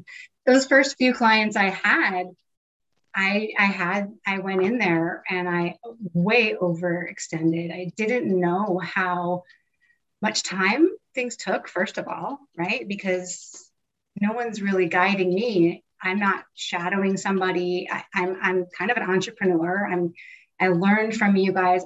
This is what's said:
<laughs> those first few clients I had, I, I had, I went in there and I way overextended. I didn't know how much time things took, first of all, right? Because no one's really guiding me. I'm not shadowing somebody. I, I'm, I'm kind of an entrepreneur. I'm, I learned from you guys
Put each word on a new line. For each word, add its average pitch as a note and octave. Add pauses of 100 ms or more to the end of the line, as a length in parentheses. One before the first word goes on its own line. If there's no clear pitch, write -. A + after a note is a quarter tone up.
<laughs> -
those C4
first C4+
few B3+
clients A3
I F#3+
had, G3+ (880)
I, G3+
I G#3
had, G3 (140)
I G3
went F#3+
in A#3
there E3+
and F3+
I F3 (360)
way G#3+
overextended. E3+
I F3+
didn't A3
know F3+
how F3+ (760)
much -
time G#3 (260)
things B3
took, -
first G3
of E3+
all, A3+ (180)
right? G3
Because F#3 (500)
no G#3
one's A3+
really F#3+
guiding F#3
me. F#3+ (200)
I'm F#3+
not G3 (100)
shadowing F#3+
somebody. F3+
I, - (100)
I'm, F#3
I'm F#3
kind G3
of A#3+
an F#3
entrepreneur. F#3
I'm, F3 (480)
I F#3
learned G#3
from G3+
you F#3+
guys F3+